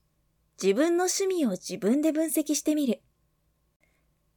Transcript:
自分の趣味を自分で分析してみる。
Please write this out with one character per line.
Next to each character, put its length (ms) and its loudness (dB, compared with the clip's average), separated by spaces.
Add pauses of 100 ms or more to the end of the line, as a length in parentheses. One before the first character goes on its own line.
(600)
自 120 4
分 240 2
の 80 0
趣 220 -2
味 180 0
を 60 0
自 260 -8
分 240 2
で 100 2
分 160 0
析 280 -2
し 60 -4
て 140 0
み 120 0
る。 140 -2 (1400)